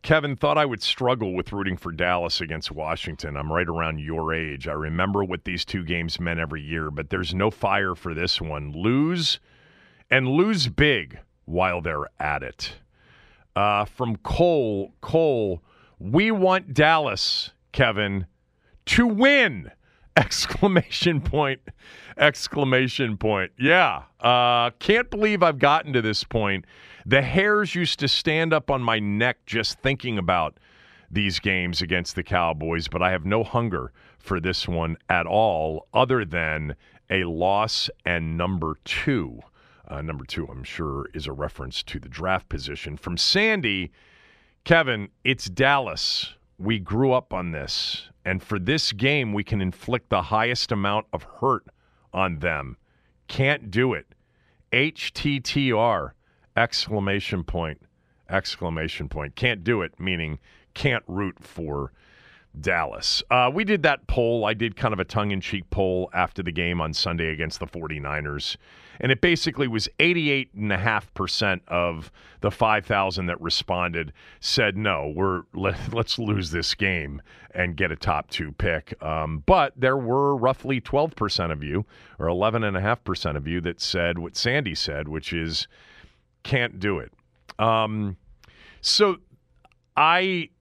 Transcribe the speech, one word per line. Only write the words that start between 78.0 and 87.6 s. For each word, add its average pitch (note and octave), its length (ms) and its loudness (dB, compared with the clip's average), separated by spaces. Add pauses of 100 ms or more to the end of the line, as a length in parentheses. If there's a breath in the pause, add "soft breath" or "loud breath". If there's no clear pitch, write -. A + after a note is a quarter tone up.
two D2+ 220 -6
pick." D#2+ 500 -2
Um, D#2 460 -4
but E3+ 280 4
there C3 220 2
were C3+ 380 2
roughly C3 460 0
twelve D3 340 -2
percent F#2+ 360 -2
of D2+ 120 -6
you, D#2+ 220 -2 (340 loud breath)
or D#2+ 80 -2
eleven A2 360 2
and G2+ 140 0
a F#2 40 0
half A2 220 0
percent E2 340 -2
of C#2+ 100 -6
you, F2 140 -2
that E2 200 -6
said E2+ 380 0
what E2+ 180 -8
Sandy A#2+ 380 -2
said, D2+ 320 -4
which D#2 260 -6
is, E2 340 -4 (760 soft breath)
"Can't A#2+ 360 -2
do F#2+ 200 0
it." A#1 120 -12 (460)
Um, G#2+ 600 0 (640 loud breath)